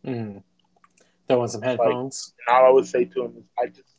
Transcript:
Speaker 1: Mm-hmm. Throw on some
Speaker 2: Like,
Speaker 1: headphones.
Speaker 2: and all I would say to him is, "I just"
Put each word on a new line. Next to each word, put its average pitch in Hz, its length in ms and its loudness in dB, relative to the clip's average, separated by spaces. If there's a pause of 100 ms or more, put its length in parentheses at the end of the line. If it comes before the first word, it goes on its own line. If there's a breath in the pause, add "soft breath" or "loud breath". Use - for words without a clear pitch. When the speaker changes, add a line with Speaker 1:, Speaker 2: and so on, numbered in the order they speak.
Speaker 1:
Mm-hmm. 110 340 -10 (880)
Throw 123 140 2
on 117 80 -4
some 107 120 -8
Speaker 2:
Like, 123 180 -4
Speaker 1:
headphones. 123 540 -4 (140)
Speaker 2:
and 123 80 2
all 131 100 6
I 127 40 8
would 131 180 6
say 123 180 -2
to 123 200 -8
him 117 120 -14
is, 117 60 -20 (140)
"I 123 100 -4
just" - 320 -20